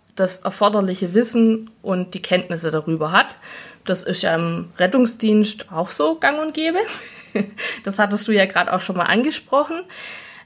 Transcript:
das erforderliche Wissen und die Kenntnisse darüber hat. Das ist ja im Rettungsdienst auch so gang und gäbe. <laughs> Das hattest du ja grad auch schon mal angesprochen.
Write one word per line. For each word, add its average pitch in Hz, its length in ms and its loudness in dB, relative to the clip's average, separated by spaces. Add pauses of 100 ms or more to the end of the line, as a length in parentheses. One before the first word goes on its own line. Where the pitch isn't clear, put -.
(140)
das 185 240 0
erforderliche 196 720 0
Wissen 226 580 4 (120)
und 180 320 -2
die 175 80 -8
Kenntnisse 170 480 -2
darüber 156 420 -2
hat. 226 240 2 (480)
Das 185 180 -2
ist - 200 -4
ja 170 120 2
im 170 440 -2
Rettungsdienst 214 920 2
auch 175 180 -4
so 311 300 0
gang 294 220 0
und 311 140 -6
gäbe. 330 240 0 (560)
<laughs> 202 100 0 (400)
Das 196 140 -6
hattest 208 280 0
du 226 60 0
ja 196 140 6
grad 180 240 0
auch 185 100 2
schon 185 160 -6
mal 175 80 0
angesprochen. 294 760 0 (640)